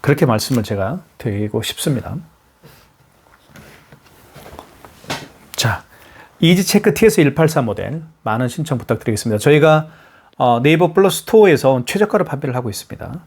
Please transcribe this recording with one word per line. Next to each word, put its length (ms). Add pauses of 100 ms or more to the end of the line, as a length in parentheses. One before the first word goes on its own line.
그렇게 240
말씀을 380
제가 360 (160)
드리고 460
싶습니다. 520 (3500)
자, 260 (580)
이지체크 520
티에스 300
일팔사 400
모델 400 (200)
많은 260
신청 280
부탁드리겠습니다. 600
저희가, 500 (480)
어, 260
네이버 300
플러스 280
스토어에서 680
최저가로 400
판매를 280
하고 140
있습니다. 580